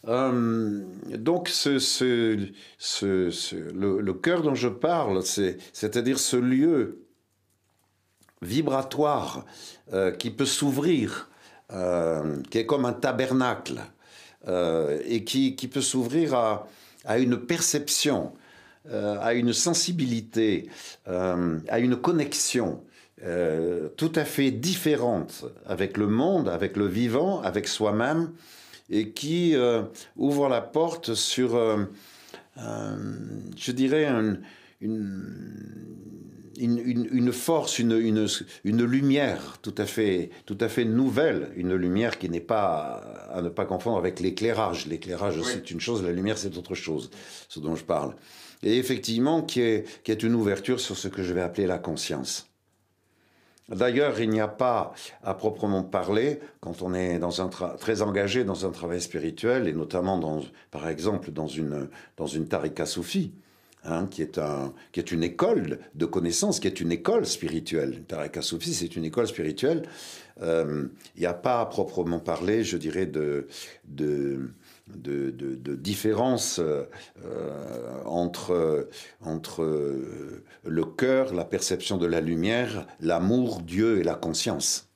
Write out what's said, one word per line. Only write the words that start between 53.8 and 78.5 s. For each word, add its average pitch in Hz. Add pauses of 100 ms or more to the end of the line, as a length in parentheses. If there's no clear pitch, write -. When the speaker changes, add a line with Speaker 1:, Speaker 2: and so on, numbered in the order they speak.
Speaker 1:
il 113
n'y 110
a 107
pas, 117 (300)
à 98
proprement 101
parler, 104 (200)
quand 85
on 90
est 90
dans 87
un 92
tra-, 90
très 107
engagé 101
dans 95
un 90
travail 85
spirituel, 92
et 78
notamment, 90
dans, 78 (300)
par 76
exemple, 87
dans 78
une, 73 (300)
dans 80
une 76
tariqa 78
soufie, 90 (520)
hein, 82
qui -
est -
un, 73 (180)
qui -
est -
une 82
école 170 (160)
de -
connaissances, 87
qui -
est -
une 85
école 208
spirituelle. 80
Une 78
tariqa 78
soufie, 82
c'est 85
une 82
école 92
spirituelle. 123 (580)
Euh, 76 (260)
il 82
n'y 87
a 87
pas, 123
à 110
proprement 85
parler, 90
je 90
dirais, 78
de, 73 (380)
de, 69 (340)
de, 71
de, 65
de 65
différence, 104
euh, 76 (1200)
entre, 82 (320)